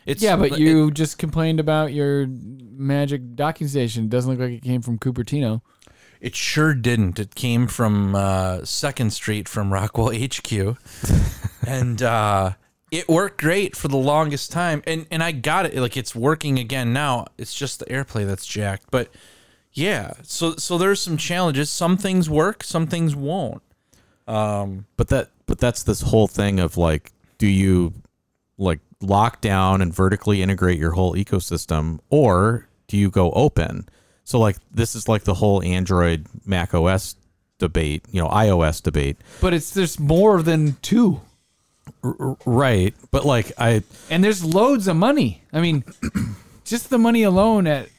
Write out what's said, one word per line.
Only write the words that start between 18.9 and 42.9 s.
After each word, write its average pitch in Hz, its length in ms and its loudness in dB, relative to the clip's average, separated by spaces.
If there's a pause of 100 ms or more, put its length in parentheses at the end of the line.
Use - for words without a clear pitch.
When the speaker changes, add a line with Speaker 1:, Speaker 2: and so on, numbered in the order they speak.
Speaker 1:
But, 127 180 -2 (640)
yeah, 151 420 -4 (100)
so, 165 340 -4
so - 200 -4
there's 190 220 2
some 170 160 -4
challenges. 156 540 -2
Some 175 280 0
things 185 320 0
work, 156 340 0
some 165 240 -4
things 165 280 -2
won't. 143 460 -6 (680)
Um, 101 580 -4 (120)
Speaker 3:
But 117 120 0
that, 131 200 0 (160)
but - 140 -2
that's 123 240 0
this 104 180 -2
whole 110 260 4
thing 101 320 0
of, 85 160 0
like, 82 380 0 (240)
do 110 100 2
you, 95 460 4 (640)
like, 90 220 0 (200)
lock 101 400 2
down 95 420 2
and 85 120 0
vertically 95 480 2
integrate 92 360 2
your 82 140 0
whole 90 240 0
ecosystem, 82 840 -2 (100)
or 113 580 2 (200)
do 101 100 -2
you 101 120 4
go 90 220 2
open? - 560 0 (380)
So, 123 140 0
like, 107 180 2 (120)
this - 260 -2
is, 110 120 -8
like, 107 160 0
the 98 120 0
whole 101 280 2
Android, 87 640 2 (200)
Mac 90 280 -2
O 85 140 2
S 95 280 -2 (420)
debate, 80 540 -2
you 95 100 -2
know, 80 60 0
I 104 220 2
O 90 140 4
S 76 180 0
debate. 73 360 -2 (220)
Speaker 2:
But 180 140 2
it's, 165 180 -2
there's 185 260 -2
more 170 440 4
than 156 400 2
two. 226 400 2 (840)
Speaker 3:
R-, 123 160 -4
r-, 135 260 -4
right. 117 480 4 (160)